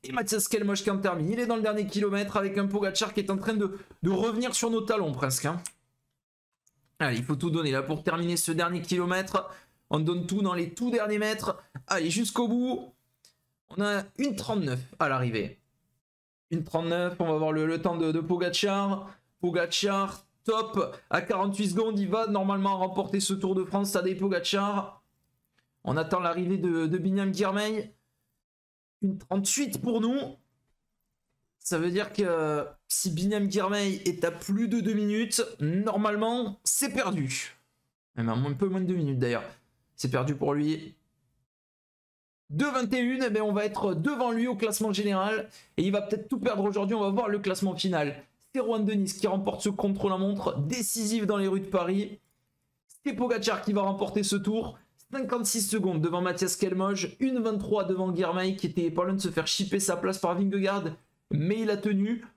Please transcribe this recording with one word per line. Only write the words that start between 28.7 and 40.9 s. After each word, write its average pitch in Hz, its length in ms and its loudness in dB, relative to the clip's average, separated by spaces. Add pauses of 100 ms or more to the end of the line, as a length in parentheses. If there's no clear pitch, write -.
Une 196 160 0
trente-huit 196 640 0
pour 226 200 2
nous. 240 160 2 (1400)
Ça - 180 -2
veut 170 140 0
dire 202 220 -2
que 160 520 2 (220)
si - 240 -2
Binyam 202 400 0
Girmay 196 540 0
est 175 180 0
à 170 80 0
plus 202 380 -2
de 233 100 2
deux 220 140 0
minutes, 208 520 0 (140)
normalement, 208 1040 0
c'est 254 300 0
perdu. 160 640 -2 (580)
Même 113 140 0
un 131 240 0
peu 190 160 0
moins 190 100 0
de 185 60 0
deux 180 100 0
minutes 139 240 0
d'ailleurs. 120 240 0 (540)
C'est 127 120 -2
perdu 131 240 0
pour 143 200 0
lui. 151 420 -2 (1500)